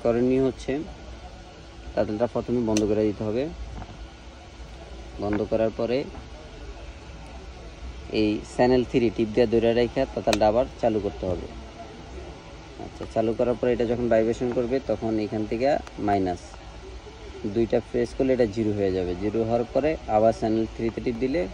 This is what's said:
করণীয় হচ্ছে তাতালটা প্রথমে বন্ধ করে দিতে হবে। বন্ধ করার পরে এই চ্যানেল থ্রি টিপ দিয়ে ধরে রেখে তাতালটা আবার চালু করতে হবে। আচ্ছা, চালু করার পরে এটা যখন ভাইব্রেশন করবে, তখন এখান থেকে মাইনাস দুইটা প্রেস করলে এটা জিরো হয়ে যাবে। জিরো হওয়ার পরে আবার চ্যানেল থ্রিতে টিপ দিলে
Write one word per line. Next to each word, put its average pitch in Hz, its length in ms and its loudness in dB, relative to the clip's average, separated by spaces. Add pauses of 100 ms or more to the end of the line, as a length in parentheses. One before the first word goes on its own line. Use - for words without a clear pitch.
করণীয় 127 440 4
হচ্ছে - 260 -2 (1200)
তাতালটা 107 400 0
প্রথমে 120 260 0 (100)
বন্ধ 107 200 4
করে 107 200 4
দিতে 101 180 -4
হবে। 113 160 0 (1800)
বন্ধ 104 160 0 (120)
করার 110 280 4
পরে 117 180 2 (2250)
এই 107 80 4 (260)
চ্যানেল 127 340 6
থ্রি 117 260 4
টিপ 113 200 2
দিয়ে 120 180 6
ধরে 113 160 6 (100)
রেখে 120 220 2 (120)
তাতালটা 107 380 4
আবার 120 140 4 (160)
চালু 110 240 4
করতে 101 260 -2
হবে। 87 160 -4 (1400)
আচ্ছা, - 180 -10 (120)
চালু 113 220 2
করার 120 220 2
পরে 127 160 2
এটা 117 160 2
যখন 120 200 0
ভাইব্রেশন 113 460 4
করবে, 123 200 2 (120)
তখন 110 220 0 (140)
এখান 107 260 -2
থেকে 120 160 0 (400)
মাইনাস 95 340 2 (1120)
দুইটা 117 220 2 (120)
প্রেস 120 280 0
করলে 135 200 4
এটা 117 180 0
জিরো 110 220 2
হয়ে 98 200 2
যাবে। 90 140 0 (100)
জিরো 107 260 0
হওয়ার 120 260 2
পরে 135 180 2 (240)
আবার 110 240 8
চ্যানেল 113 260 2 (100)
থ্রিতে 113 300 -2
টিপ 123 180 0
দিলে 139 180 0 (120)